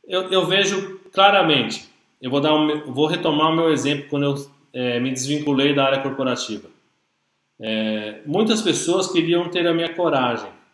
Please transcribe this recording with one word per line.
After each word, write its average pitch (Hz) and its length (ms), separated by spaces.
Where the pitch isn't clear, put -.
Eu, 185 240
eu 185 140
vejo 196 540
claramente, 160 760
eu 127 80
vou 139 120
dar 151 120
um, 151 380
vou 143 160
retomar 160 440
o 160 40
meu 165 160
exemplo 143 380
quando 143 140
eu, 143 120
é, 123 260
me 131 120
desvinculei 139 600
da 139 120
área 135 160
corporativa. 127 680
É, 110 680
muitas 214 360
pessoas 180 460
queriam 170 420
ter 175 180
a 170 60
minha 165 200
coragem 131 560